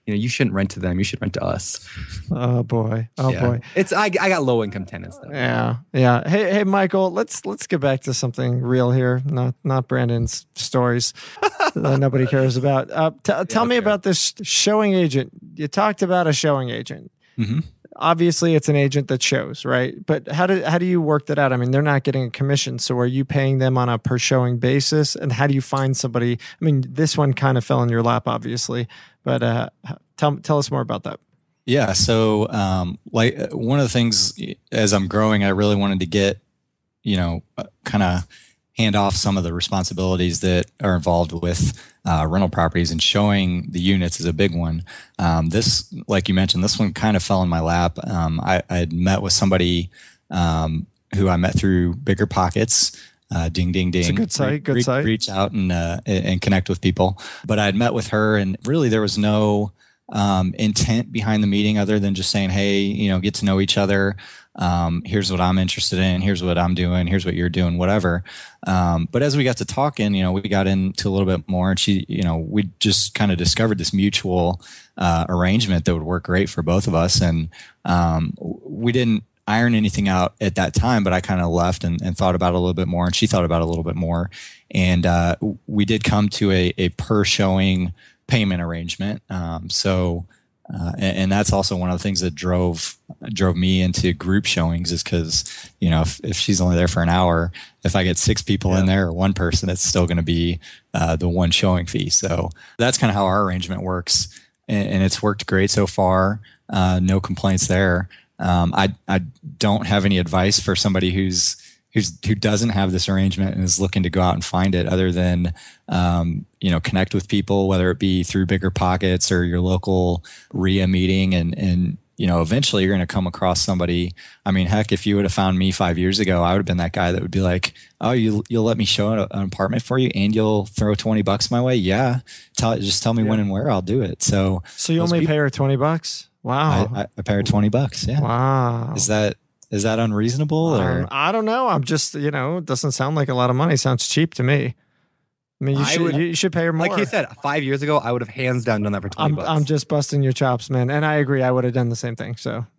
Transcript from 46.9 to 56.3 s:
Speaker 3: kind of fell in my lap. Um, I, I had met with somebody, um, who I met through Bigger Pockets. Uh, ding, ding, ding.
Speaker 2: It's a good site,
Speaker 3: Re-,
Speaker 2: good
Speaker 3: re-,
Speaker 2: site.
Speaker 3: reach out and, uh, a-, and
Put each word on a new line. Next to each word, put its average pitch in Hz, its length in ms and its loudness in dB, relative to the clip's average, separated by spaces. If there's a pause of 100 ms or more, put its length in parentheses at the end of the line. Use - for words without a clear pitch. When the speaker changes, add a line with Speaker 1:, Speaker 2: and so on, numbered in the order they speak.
Speaker 3:
kind 107 200 0
of 90 80 0
fell 95 200 2
in 90 80 0
my 82 100 0
lap. 85 440 0
Um, 82 380 -2
I, 92 280 0
I 90 80 0
had 85 160 0
met 92 260 2
with 95 140 -2
somebody, 90 560 2 (400)
um, 80 560 -2 (280)
who 98 140 2
I 90 80 2
met 92 220 2
through 90 380 2
Bigger 101 300 0
Pockets. 95 640 0 (380)
Uh, 85 200 -2
ding, 90 200 0
ding, 90 200 0
ding. 90 100 2
Speaker 2:
It's 85 100 0
a - 40 0
good - 180 -2
site, 135 200 0
Speaker 3:
Re-, 151 80 -2
Speaker 2:
good 139 160 -2
Speaker 3:
re-, 123 60 2
Speaker 2:
site. 131 220 0
Speaker 3:
reach 110 240 -2
out 98 240 -2
and, 95 180 0
uh, 85 360 -2
a-, 107 40 -2 (160)
and 92 140 0